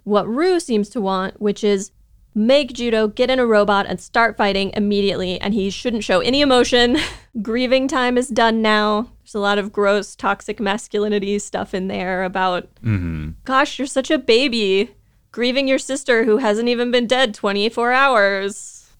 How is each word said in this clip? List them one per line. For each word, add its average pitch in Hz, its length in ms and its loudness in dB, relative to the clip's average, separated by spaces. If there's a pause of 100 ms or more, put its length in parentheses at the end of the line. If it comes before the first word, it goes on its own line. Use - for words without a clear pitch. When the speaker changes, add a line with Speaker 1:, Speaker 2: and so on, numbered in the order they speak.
Speaker 1:
what 202 220 0
Rue 330 320 0
seems 214 300 -2
to - 120 -6
want, 190 380 -2
which 208 240 -2
is 202 280 0 (420)
make 262 400 2
Judo 226 340 0
get 233 220 0
in 262 80 0
a 247 80 2
robot 208 420 4
and 185 120 -4
start 233 360 0
fighting 196 380 0
immediately, 196 640 0
and 202 140 -2
he 196 160 -2
shouldn't 220 340 -4
show 190 160 2
any 262 220 2
emotion. 247 560 4 (200)
<laughs> - 260 -10
Grieving 254 440 0
time 247 300 0
is 247 100 0
done 226 360 2
now. 214 480 0 (100)
There's - 140 -14
a 214 40 -4
lot 202 200 0
of 208 120 -4
gross, 202 440 0
toxic 208 440 -4
masculinity 208 800 -2
stuff 202 380 -8
in 185 120 -4
there 190 360 -4
about, 185 400 -2 (200)
Speaker 2:
Mm-hmm. 85 480 -4 (140)
Speaker 1:
"Gosh, 269 320 0
you're 269 100 -6
such 262 220 -4
a 311 80 2
baby, 226 800 0 (360)
grieving 247 360 -2
your 262 120 2
sister 247 440 0
who 214 140 4
hasn't 233 320 0
even 240 200 0
been 247 180 0
dead 254 280 0
twenty-four 220 560 -2
hours." 208 1000 0 (100)